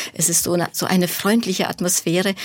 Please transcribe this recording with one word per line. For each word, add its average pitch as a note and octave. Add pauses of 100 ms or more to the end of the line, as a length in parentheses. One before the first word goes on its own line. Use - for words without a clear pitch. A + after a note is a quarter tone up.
(140)
es E3
ist E3+
so E3+
eine, F3
so -
eine F3+
freundliche G3+
Atmosphäre. F3+